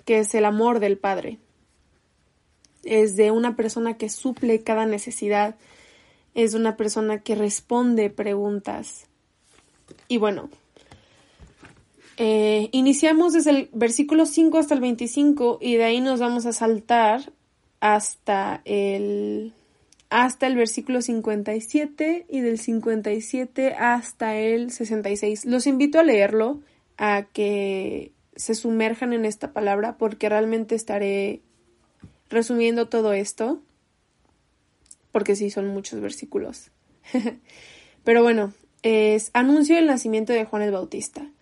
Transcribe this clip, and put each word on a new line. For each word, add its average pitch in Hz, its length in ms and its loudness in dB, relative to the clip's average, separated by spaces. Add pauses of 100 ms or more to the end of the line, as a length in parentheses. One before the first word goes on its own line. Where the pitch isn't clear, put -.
que 220 160 4
es 214 140 -2
el 214 120 4
amor 220 340 2
del 196 180 0
Padre. 196 400 -4 (1400)
Es 214 340 2
de 214 140 4
una 233 260 0
persona 226 420 -4
que 220 100 -6
suple 233 540 -2
cada 220 240 -2
necesidad, 208 680 -2 (800)
es 226 200 2
una 220 220 0
persona 214 440 -2
que 220 140 -4
responde 220 760 0
preguntas. 202 960 -6 (1040)
Y 247 100 0
bueno, 202 320 -2 (1700)
eh, 214 560 2
iniciamos 311 600 4
desde 302 180 4
el 269 220 2
versículo 294 540 2
cinco 320 320 4
hasta 302 160 2
el 269 60 2
veinticinco 247 800 0
y 240 160 0
de 226 80 4
ahí 233 160 2
nos 262 200 0
vamos 240 260 -2
a 233 60 -2
saltar 226 800 2 (480)
hasta 208 840 0
el, 202 920 -4 (560)
hasta 247 360 0
el 262 100 0
versículo 240 460 -2
cincuenta 214 520 -4
y 220 60 -4
siete 302 680 -2
y 269 120 -6
del 233 180 -2
cincuenta 220 540 -4
y 220 80 -4
siete 254 540 -4
hasta 233 600 -2
el 226 340 -2
sesenta 214 400 -4
y 202 60 -4
seis. 214 280 -4
Los 247 220 0
invito 285 320 2
a 330 60 8
leerlo, 220 560 2 (380)
a 202 340 0
que 202 800 -4 (240)
se - 180 -4
sumerjan 226 580 -2
en 226 120 0
esta 214 280 -6
palabra, 208 440 -2
porque 220 320 -2
realmente 220 460 0
estaré 202 680 -4 (880)
resumiendo 233 600 0
todo 220 260 0
esto, 220 460 -4 (1500)
porque 208 240 0
sí, 202 140 -4
son 202 180 -4
muchos 196 320 -8
versículos. - 680 -10 (420)
<laughs> 233 280 -4 (640)
Pero 233 180 6
bueno, 220 300 2 (300)
es 214 500 2
anuncio 294 440 4
del 330 100 6
nacimiento 226 460 0
de 226 120 0
Juan 214 180 -4
el 208 100 0
Bautista. 196 540 -8 (140)